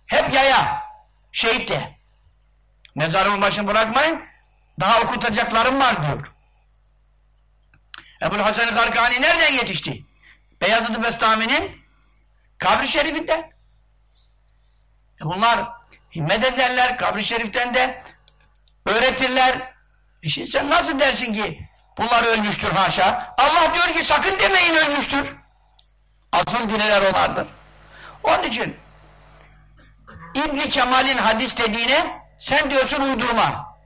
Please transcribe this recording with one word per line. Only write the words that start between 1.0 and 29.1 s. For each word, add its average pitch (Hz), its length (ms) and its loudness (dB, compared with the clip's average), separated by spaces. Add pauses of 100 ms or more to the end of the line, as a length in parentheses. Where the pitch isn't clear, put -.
Şehit 233 380 -2
de. - 280 -8 (960)
"Mezarımın 190 480 0
başını 202 240 0
bırakmayın, 233 560 0 (580)
daha 220 200 4
okutacaklarım 233 800 0
var." 226 220 2
diyor. 131 320 -6 (1900)
Ebu'l 190 160 -4
Hasan-ı 214 360 0
Karkani 233 480 0
nereden 320 300 2
yetişti? 190 520 -6 (560)
Beyazıt-ı 220 420 0
Bestami'nin 233 840 -2 (720)
kabri 226 300 2
şerifinden. 320 640 -2 (1700)
E - 40 -16
bunlar 220 440 0 (460)
himmet 175 300 0
ederler, 254 520 2
kabri 185 280 -2
şeriften 233 500 -4
de 254 280 0 (840)
öğretirler. 254 880 0 (480)
E 160 60 -6
şimdi - 220 -6
sen 277 200 -2
nasıl 302 300 0
dersin 247 340 0
ki 196 340 -8 (300)
bunlar 233 260 2
ölmüştür 208 480 0
haşa? 185 680 0
Allah 320 360 4
diyor 349 120 2
ki 330 180 -2
sakın 370 340 0
demeyin 370 360 4
ölmüştür. 285 600 0 (960)
Asıl 208 380 0
diriler 208 320 2
onlardır. 185 440 0 (760)
Onun - 200 2
için 220 340 -6 (1600)